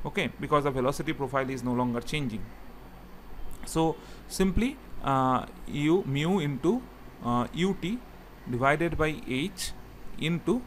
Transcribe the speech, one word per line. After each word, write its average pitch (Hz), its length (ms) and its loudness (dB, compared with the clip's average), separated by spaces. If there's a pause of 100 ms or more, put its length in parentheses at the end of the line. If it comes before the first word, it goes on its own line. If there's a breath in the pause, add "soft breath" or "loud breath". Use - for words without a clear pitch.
Okay, 170 260 0 (100)
because 143 240 4
the 143 60 4
velocity 139 420 0
profile 135 380 0
is 127 120 -4
no 123 100 0
longer 120 280 2
changing. 120 420 -2 (1200)
So 160 300 2 (300 loud breath)
simply, 196 500 2 (280)
uh, 131 420 4 (220)
U 156 380 4
mu 156 340 4
into, 156 420 2 (400)
uh, 120 300 2
U 180 300 2
T 226 160 -2 (520)
divided 147 460 4
by 156 200 2 (120)
H 135 440 -2 (460)
into 170 480 0